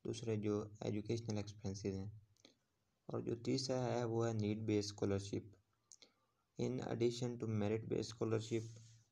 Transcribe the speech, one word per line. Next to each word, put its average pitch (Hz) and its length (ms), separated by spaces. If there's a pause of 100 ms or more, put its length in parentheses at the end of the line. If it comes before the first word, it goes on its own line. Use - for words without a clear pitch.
दूसरे 113 300
जो 104 180 (320)
एजुकेशनल 107 520
एक्सपेंसेस 98 560
हैं। 98 260 (880)
और 117 140
जो 117 120
तीसरा 127 420
है 120 280
वो 113 180
है 117 120
नीड 107 320
बेस्ड 104 220
स्कॉलरशिप। - 640 (1080)
In 123 240
addition 120 560
to 113 100
merit 107 400
based - 240
scholarship, 113 500 (500)